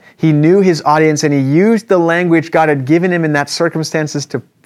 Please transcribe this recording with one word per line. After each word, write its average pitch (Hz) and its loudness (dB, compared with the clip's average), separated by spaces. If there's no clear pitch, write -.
He 160 0
knew 156 2
his 180 0
audience 151 2
and 147 0
he 143 0
used 190 0
the 190 2
language 165 0
God 160 2
had 143 -2
given 170 0
him 170 -2
in 151 -2
that 143 -2
circumstances 156 -4
to, 123 -8